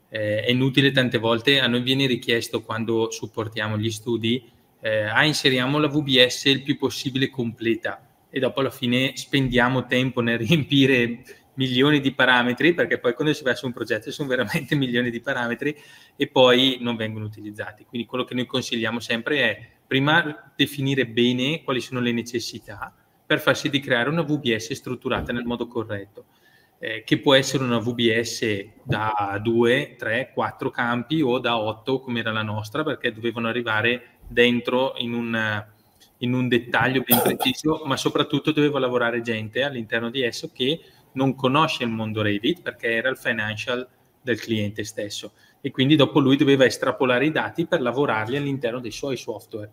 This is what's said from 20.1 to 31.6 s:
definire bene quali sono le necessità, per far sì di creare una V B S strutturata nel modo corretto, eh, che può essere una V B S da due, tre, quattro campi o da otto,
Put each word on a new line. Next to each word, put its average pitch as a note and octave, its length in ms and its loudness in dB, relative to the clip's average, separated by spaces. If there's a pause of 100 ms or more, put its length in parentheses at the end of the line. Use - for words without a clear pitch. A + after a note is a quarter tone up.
definire C3+ 520 0
bene B2 560 0
quali C3 160 -2
sono B2+ 200 -8
le A#2+ 120 0
necessità, A2+ 800 -6 (340)
per D3+ 140 0
far C#3 160 2
sì - 140 -6
di C#3 100 0
creare B2+ 300 0
una E3 140 0
V D3 160 -2
B A#2+ 160 0
S G#2+ 180 -6
strutturata B2 580 -6
nel A#2+ 140 -4
modo A#2 220 -4
corretto, G#2 580 -8 (540)
eh, A2 260 -8
che C#3 140 2
può C#3+ 160 6
essere C3+ 280 2
una A#2+ 140 0
V A#2 160 -2
B A#2 260 2
S G#2+ 460 -4 (160)
da G#2 600 -2
due, A#2 520 2
tre, A#2 380 -4
quattro A#2+ 380 -4
campi A#2+ 500 -2
o B2 160 2
da A#2+ 220 0
otto, A2 400 -4